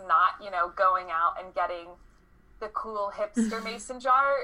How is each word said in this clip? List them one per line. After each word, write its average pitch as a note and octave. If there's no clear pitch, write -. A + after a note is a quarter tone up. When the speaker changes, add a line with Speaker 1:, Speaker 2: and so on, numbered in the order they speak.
Speaker 1:
not, F3
you G3
know, F3
going F#3
out E3+
and F#3
getting F3
the G#3+
cool G#3+
hipster A3+
Speaker 2:
<laughs> -
Speaker 1:
mason A#3
jar. C4+